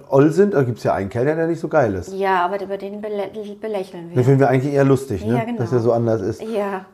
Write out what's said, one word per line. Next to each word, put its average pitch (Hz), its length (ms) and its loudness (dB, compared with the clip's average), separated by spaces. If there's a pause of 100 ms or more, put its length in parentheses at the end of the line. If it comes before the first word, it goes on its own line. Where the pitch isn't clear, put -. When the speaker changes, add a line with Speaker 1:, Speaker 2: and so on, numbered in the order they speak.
Speaker 1:
oll 143 240 6
sind, 196 200 4
da 143 120 2
gibt's 117 180 -4
ja 131 120 0
einen 98 160 -2
Kellner, 139 260 0
der 165 100 0
nicht 165 140 -2
so 165 80 -6
geil 131 260 2
ist. 92 180 -6
Speaker 2:
Ja, 190 320 0
aber 196 160 -4
über 196 160 -8
den 208 240 -10
belä-, 208 600 -8
belächeln 190 480 -8
wir. 170 80 -8
Speaker 1:
Den 123 80 4
finden 135 160 6
wir 131 80 6
eigentlich 135 260 0
eher 139 100 4
lustig, 123 400 2
ne? 117 140 0
Speaker 2:
Ja, 113 60 -2
genau. 120 140 -6
Speaker 1:
Dass 117 140 -4
er 123 60 4
so 113 140 2
anders 117 280 0
ist. 110 220 -6
Speaker 2:
Ja. 202 520 -4